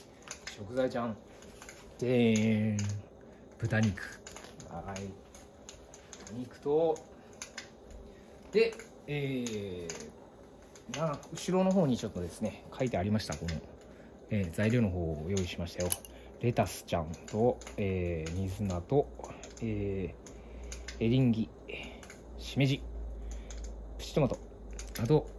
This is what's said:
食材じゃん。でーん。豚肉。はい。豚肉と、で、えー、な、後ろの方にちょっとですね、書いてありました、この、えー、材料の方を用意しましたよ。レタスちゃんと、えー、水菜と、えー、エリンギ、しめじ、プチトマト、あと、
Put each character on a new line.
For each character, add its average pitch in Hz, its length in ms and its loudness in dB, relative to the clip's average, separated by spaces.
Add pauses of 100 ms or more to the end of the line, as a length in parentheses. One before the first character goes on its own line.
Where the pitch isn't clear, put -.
(560)
食 107 200 -10
材 131 120 4
じ 127 120 -4
ゃ 117 60 0
ん。 107 120 -4 (800)
で 120 100 0
ー 110 680 6
ん。 - 20 2 (800)
豚 110 240 2
肉。 - 400 0 (480)
は 87 260 -8
い。 98 160 -6 (1120)
豚 101 120 -14
肉 123 220 -8
と、 156 360 4 (1600)
で、 226 240 6 (320)
え 117 800 -2 (1040)
ー、 120 80 -4
な、 147 200 0 (140)
後 - 180 -2
ろ 185 120 6
の 190 80 6
方 185 160 8
に 120 100 4
ち - 80 -4
ょ 107 40 -2
っ - 20 -8
と 90 100 -4
で 85 80 -2
す - 120 -10
ね、 104 220 -2 (140)
書 131 80 2
い 120 60 0
て 92 80 2
あ 87 40 4
り 104 60 2
ま 107 100 4
し - 60 -2
た、 73 100 -2
こ 80 140 -4
の、 82 60 0 (760)
え 104 140 2
ー、 82 120 -4
材 110 140 4
料 120 140 6
の 101 80 4
方 90 80 0
を 80 300 0
用 101 60 2
意 92 120 4
し - 100 -8
ま 87 80 -2
し 85 100 -8
た 90 80 0
よ。 90 60 2 (520)
レ 120 120 4
タ 101 140 4
ス - 180 -6
ち - 100 0
ゃ 87 40 4
ん 80 80 -2 (220)
と、 113 280 4 (180)
え 90 500 0
ー、 85 140 -4
水 95 240 -2
菜 90 180 0
と、 139 280 2 (520)
え 101 540 -2 (840)
ー、 113 60 4
エ 113 40 6
リ 127 100 6
ン 127 140 8
ギ、 107 160 0 (880)
し - 200 -8
め 139 80 6
じ、 139 160 2 (1160)
プ - 80 -10
チ - 100 -6
ト 165 60 6
マ 131 80 6
ト、 - 80 -4 (680)
あ - 20 2
と、 147 340 6